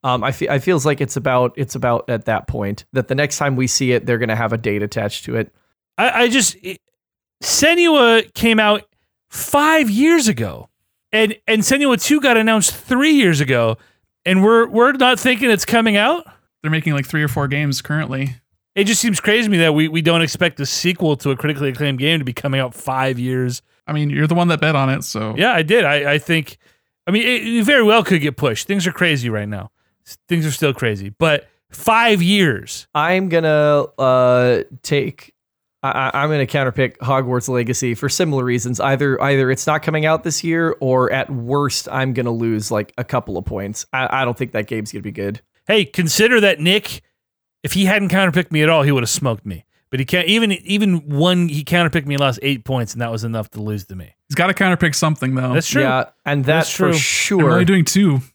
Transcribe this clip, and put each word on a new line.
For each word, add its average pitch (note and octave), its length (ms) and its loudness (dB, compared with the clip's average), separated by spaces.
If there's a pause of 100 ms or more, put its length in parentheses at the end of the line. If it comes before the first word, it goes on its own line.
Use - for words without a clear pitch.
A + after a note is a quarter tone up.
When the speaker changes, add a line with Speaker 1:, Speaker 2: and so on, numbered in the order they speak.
Speaker 1:
Um, B2+ 180 0
I B2+ 80 -2
fe-, C#3+ 180 -4
I C#3 120 0
feels D3+ 260 0
like D3 140 0
it's C#3 160 -4
about, B2+ 400 0
it's C#3 180 -6
about A#2+ 340 -2
at A#2 180 -4
that A2 200 -2
point G#2 460 -6
that C3 160 -4
the C3 80 -2
next C#3+ 220 -2
time C#3 180 -2
we C3 100 0
see B2+ 240 -2
it, A#2+ 160 0
they're A#2+ 120 0
gonna A2+ 180 -2
have A2+ 160 -2
a A2+ 60 -2
date G#2 260 -2
attached G#2 400 -6
to B2 120 -8
it. A2+ 160 -6 (460)
Speaker 2:
I, A#3 240 2
I B3 60 2
just, A#3+ 340 0
it, F#3 180 -12 (640)
Senua D4 920 2
came A3+ 260 2
out G#3 240 2 (440)
five D4+ 640 2
years C#4 380 4
ago, G#2 400 -4 (440)
and, A3 240 2 (100)
and A3 160 2
Senua C4+ 400 2
Two D4 180 2
got B3+ 160 4
announced A3 380 2
three C4+ 380 0
years F#3+ 280 4
ago, A#2+ 380 0 (460)
and F#3 200 2
we're, A3+ 240 6
we're A#3 240 2
not B3+ 260 2
thinking B3 320 0
it's G#3 140 2
coming A3+ 320 2
out? C4+ 300 0 (360)
Speaker 3:
They're D#3 80 -4
making, D#3 220 0
like, C#3 140 -2
three D#3 160 -2
or D3+ 60 0
four C#3 200 -2
games C#3+ 320 -2
currently. C3+ 560 -6 (380)
Speaker 2:
It G3 100 2
just G#3 160 0
seems G#3+ 200 0
crazy A3 240 0
to G#3+ 60 -2
me G3 80 2
that E3 160 4
we, D#3 140 2
we D#3+ 140 -2
don't E3 200 2
expect E3 360 -2
the C#3+ 80 -4
sequel E3+ 520 -2
to C#3+ 120 -4
a C3+ 60 -2
critically C#3+ 340 -4
acclaimed C3+ 280 -4
game D#3 200 0
to C#3+ 60 -4
be B2 100 -6
coming C3+ 260 -4
out B2 140 -6
five C3 440 -4
years. B2+ 440 -4 (240)
Speaker 3:
I D3+ 60 -8
mean, D3+ 180 -2
you're C#3+ 160 0
the D#3 80 0
one F3 140 2
that D#3 120 0
bet D#3 160 2
on C3+ 140 2
it, C3+ 140 -2
so. A2 320 -8
Speaker 2:
Yeah, G#3 160 2
I F3 100 2
did. G3 220 2
I, C#3+ 300 0
I D3+ 40 2
think, D#3+ 400 -2 (480)
I F3 60 -4
mean, A3 100 2
it, A#3 240 -2
it A#3 180 0
very C4+ 180 4
well G#3+ 220 4
could F3+ 160 2
get C#3+ 160 -4
pushed. B2 300 -2
Things G3 200 -2
are F3+ 60 -2
crazy C#3+ 380 0
right G#2 180 -4
now. G#2 220 -10 (360)
S-, - 120 -20 (100)
things E3+ 180 0
are D#3 60 -2
still C#3 220 -2
crazy, G#2 340 -4
but D3+ 400 -2 (220)
five A3+ 520 2
years. F3 720 0
Speaker 1:
I'm F3+ 360 0
gonna, D3+ 540 2 (140)
uh, B2 640 4 (200)
take, - 520 -4 (480)
I, C3+ 320 -2
I, C#3 80 0
I'm D3 80 0
gonna C#3+ 160 0
counterpick C3 520 -2
Hogwarts B2+ 500 -2
Legacy B2 460 -2
for C3 160 -4
similar C#3+ 340 -2
reasons. B2 360 -2
Either, C3+ 420 0
either C3+ 280 2
it's C3 160 -2
not D3+ 160 -2
coming D#3 220 -2
out D#3 200 0
this D#3+ 200 -6
year, E3 360 0
or B2+ 300 2
at C3+ 200 -2
worst, C3+ 600 -4
I'm C3 220 -2
gonna A#2+ 180 -2
lose, A2+ 400 -2
like, G#2+ 280 -4
a B2 60 -6
couple G#2+ 340 -6
of F#2 80 -8
points. G2+ 480 -8
I, C3 260 -2
I C3 60 0
don't A#2+ 100 -4
think B2 160 -6
that G#2+ 140 -4
game's G#2+ 260 -8
gonna G#2 100 -12
be G#2 80 -10
good. G2+ 300 -8 (260)
Speaker 2:
Hey, G#3 180 2
consider G#3 560 2
that F#3+ 200 4
Nick, F3+ 420 -2 (600)
if - 120 -6
he F#3+ 100 2
hadn't G3 240 2
counterpicked F3+ 420 0
me D3+ 120 0
at D#3 60 4
all, D#3+ 140 4
he C#3 80 4
would C3+ 140 2
have A2+ 60 -4
smoked A#2 360 -4
me. F#2 180 -12 (260)
But B2+ 100 -4
he C3+ 60 -2
can't, F3 200 0
even, A3 260 2
even F#3 560 0
one, E3+ 400 2
he D3 160 -6
counterpicked E3+ 420 0
me C#3+ 80 -2
and C#3 60 -2
lost C3 220 0
eight C3+ 220 -2
points, B2 280 -4
and A#2 100 -10
that A#2 100 -4
was A2 120 -6
enough A2+ 260 -6
to G#2+ 100 -14
lose G#2 260 -6
to G2 100 -16
me. - 180 -16 (140)
Speaker 3:
He's D3 60 -8
gotta F3+ 200 0
counterpick F3+ 420 0
something, D3 400 -2
though. B2+ 180 -2
Speaker 2:
That's D#3+ 140 0
true. - 140 0
Speaker 1:
Yeah, C3 240 0 (180)
and C#3+ 220 -2
that D3 60 2
Speaker 2:
That's D#3+ 200 0
Speaker 1:
for F3+ 180 0
Speaker 2:
true. E3+ 40 2
Speaker 1:
sure. E3+ 480 0
Speaker 3:
I'm C3+ 100 4
only A#2+ 140 4
doing F3+ 180 4
two. F3+ 360 2 (140)